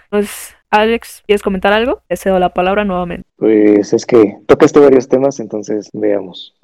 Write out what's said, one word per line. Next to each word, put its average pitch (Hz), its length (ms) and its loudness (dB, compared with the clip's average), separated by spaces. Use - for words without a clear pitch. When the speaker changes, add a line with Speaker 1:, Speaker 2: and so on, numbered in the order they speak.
Speaker 1:
pues, - 460 -8
Alex, 220 560 -2
¿quieres 208 140 0
comentar 196 320 -2
algo? 233 340 -4
Te 175 80 -6
cedo 190 240 -2
la 180 100 0
palabra 190 360 -2
nuevamente. 180 420 -8
Speaker 2:
Pues 104 560 2
es 113 120 -2
que 110 400 2
tocaste 147 340 4
varios 131 300 4
temas, 135 300 -2
entonces 104 540 -8
veamos. 101 720 -6